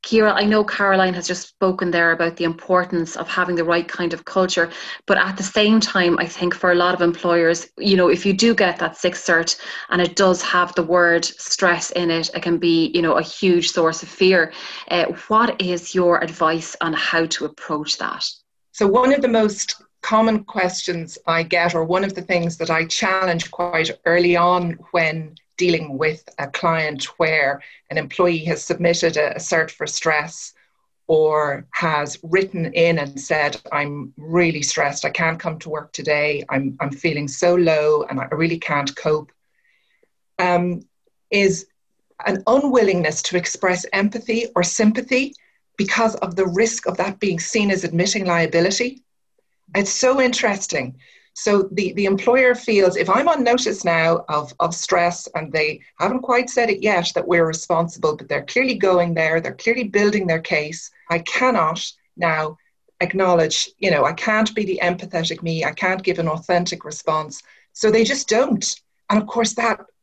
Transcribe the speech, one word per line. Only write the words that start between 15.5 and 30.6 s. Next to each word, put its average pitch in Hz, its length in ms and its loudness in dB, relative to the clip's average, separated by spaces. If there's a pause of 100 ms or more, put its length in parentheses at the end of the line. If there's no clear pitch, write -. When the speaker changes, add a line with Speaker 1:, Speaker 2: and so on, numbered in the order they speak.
Speaker 1:
is 180 340 -4
your 175 260 4
advice 165 600 -2
on 165 100 -2
how 165 360 0
to - 180 -6
approach 151 540 -6
that? - 260 -6 (480)
Speaker 2:
So 208 140 2
one 254 260 4
of 277 80 2
the 254 80 0
most 214 520 0 (200)
common 220 420 2
questions 180 720 -4 (100)
I 165 160 0
get, 170 320 0
or 160 100 0
one 185 180 0
of 196 100 -4
the 180 100 -8
things 170 340 0
that 165 120 -4
I 165 180 2
challenge 185 640 -2
quite 165 380 -2 (160)
early 175 300 4
on 175 440 2 (120)
when 160 440 -2 (200)
dealing 160 440 0
with 156 280 -2 (120)
a 143 80 -6
client 156 560 -2 (160)
where 151 420 2 (300)
an 156 80 -2
employee 160 460 0
has 165 180 -4
submitted 165 540 0
a, 151 180 0
a - 20 -8
cert 165 320 -2
for - 160 -8
stress 156 680 -4 (560)